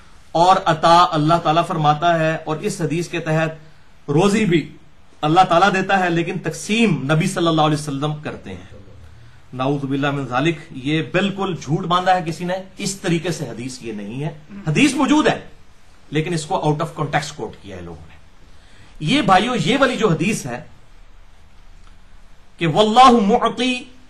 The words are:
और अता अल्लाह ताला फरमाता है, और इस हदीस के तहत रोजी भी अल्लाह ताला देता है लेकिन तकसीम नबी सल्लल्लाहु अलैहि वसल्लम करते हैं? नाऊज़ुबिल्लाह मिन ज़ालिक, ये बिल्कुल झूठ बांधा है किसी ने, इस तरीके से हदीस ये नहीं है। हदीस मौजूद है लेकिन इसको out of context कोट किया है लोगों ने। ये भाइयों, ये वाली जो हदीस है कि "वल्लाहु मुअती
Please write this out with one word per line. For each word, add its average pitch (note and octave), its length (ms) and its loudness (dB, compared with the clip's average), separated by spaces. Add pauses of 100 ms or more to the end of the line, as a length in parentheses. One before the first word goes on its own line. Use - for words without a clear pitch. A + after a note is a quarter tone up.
(340)
और F3+ 220 6
अता E3+ 420 4
अल्लाह E3 400 4
ताला E3 240 2
फरमाता E3 520 2
है, D#3+ 220 0
और D#3 280 -6
इस G3 160 -6
हदीस E3 280 -2
के E3+ 120 -6
तहत D#3+ 400 -2 (480)
रोजी G3 360 2
भी E3+ 240 0 (560)
अल्लाह E3 200 6
ताला F3+ 260 4
देता F#3+ 260 0
है F#3 120 0
लेकिन E3+ 300 -2
तकसीम F#3 600 0 (120)
नबी E3+ 160 2
सल्लल्लाहु D#3+ 400 0
अलैहि D3 140 -2
वसल्लम D3 400 -4
करते G#2 280 -12
हैं? - 180 -16 (880)
नाऊज़ुबिल्लाह C#3 580 -2
मिन C#3 140 -4
ज़ालिक, C#3+ 500 -2
ये C#3+ 240 -2 (140)
बिल्कुल F#3+ 420 -2
झूठ F3 300 -4
बांधा F3+ 260 2
है F#3 100 2
किसी D#3+ 220 -8
ने, F#3 180 -4 (180)
इस - 220 -8
तरीके E3+ 300 -2
से D3+ 120 -6
हदीस A#2+ 380 -10
ये A#2 100 -10
नहीं G#2 280 -10
है। D#3 200 -8 (280)
हदीस B3 280 4
मौजूद C#4 320 2
है - 220 -4 (640)
लेकिन D#3 220 -2
इसको E3 220 -4
out D3+ 260 -2
of D#3+ 120 -8
context D3+ 360 -4
कोट - 240 -12
किया G2 220 -18
है F2 80 -14
लोगों E2 160 -16
ने। - 1040 -16
ये C4+ 160 0
भाइयों, G#3 340 2
ये F#3+ 200 0
वाली C4 200 2
जो G#3+ 120 2
हदीस F3+ 380 0
है A#2+ 120 -8 (2000)
कि E3+ 80 -2
"वल्लाहु G#3+ 540 6
मुअती A#3 520 0 (380)